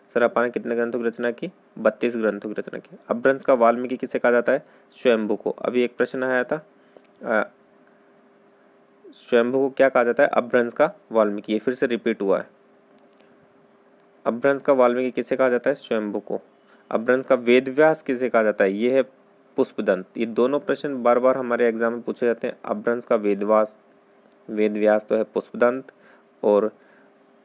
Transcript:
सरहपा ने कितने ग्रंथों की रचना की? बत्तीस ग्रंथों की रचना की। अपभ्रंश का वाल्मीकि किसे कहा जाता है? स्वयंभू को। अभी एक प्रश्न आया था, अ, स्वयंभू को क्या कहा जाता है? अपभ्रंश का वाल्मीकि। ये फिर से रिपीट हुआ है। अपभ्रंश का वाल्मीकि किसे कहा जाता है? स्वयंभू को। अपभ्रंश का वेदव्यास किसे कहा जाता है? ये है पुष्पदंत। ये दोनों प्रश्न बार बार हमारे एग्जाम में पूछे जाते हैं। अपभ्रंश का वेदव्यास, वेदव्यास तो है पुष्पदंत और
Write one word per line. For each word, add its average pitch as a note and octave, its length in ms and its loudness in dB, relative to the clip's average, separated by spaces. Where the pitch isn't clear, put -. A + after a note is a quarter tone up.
सरहपा A#2+ 300 2
ने B2 60 -2
कितने A#2+ 260 -6
ग्रंथों A#2+ 240 -2
की A#2 80 -4
रचना A#2+ 240 -4
की? E3+ 200 -10
बत्तीस A2 380 -2
ग्रंथों G#2 380 -4
की G#2 80 -8
रचना - 180 -12
की। - 180 -20
अपभ्रंश C3 340 0
का C#3 100 2
वाल्मीकि A#2+ 440 2
किसे B2+ 220 -6
कहा B2 120 2
जाता A#2+ 200 2
है? C#3 140 -2
स्वयंभू A2 440 0
को। - 160 -6
अभी B2 320 -2
एक A#2+ 140 -4
प्रश्न B2+ 260 -4
आया B2+ 200 0
था, D#3 220 -6
अ, G#2+ 260 -2
स्वयंभू B2 480 0
को C3+ 100 0
क्या C3 200 2
कहा B2+ 140 2
जाता A#2+ 200 0
है? - 60 4
अपभ्रंश A#2+ 440 0
का D3+ 180 2
वाल्मीकि। G#2+ 420 0
ये G#2+ 60 0
फिर B2+ 140 -2
से B2+ 120 -4
रिपीट A#2 360 -2
हुआ F#2+ 180 2
है। - 100 -12
अपभ्रंश C3 360 0
का C#3+ 120 2
वाल्मीकि B2+ 380 2
किसे B2+ 240 -4
कहा C3 140 2
जाता B2 200 0
है? C#3 40 2
स्वयंभू G#2+ 460 -4
को। G2+ 220 -8
अपभ्रंश B2 340 0
का C3 100 2
वेदव्यास C3 680 2
किसे B2+ 280 -2
कहा A2+ 140 2
जाता G#2+ 200 2
है? G2 80 4
ये A2 200 0
है C3+ 100 4
पुष्पदंत। G2+ 480 0
ये A#2 80 -2
दोनों A#2+ 340 0
प्रश्न C#3 440 -6
बार A#2+ 160 4
बार C3 180 2
हमारे A#2+ 300 0
एग्जाम A2+ 260 -2
में A#2+ 80 -8
पूछे A#2 240 -6
जाते A#2 220 -2
हैं। A#2 180 -10
अपभ्रंश A#2 400 -4
का B2 100 0
वेदव्यास, G#2 600 0
वेदव्यास G#2+ 600 0
तो A#2 60 0
है A2 80 2
पुष्पदंत A#2+ 680 -2
और G#2 280 2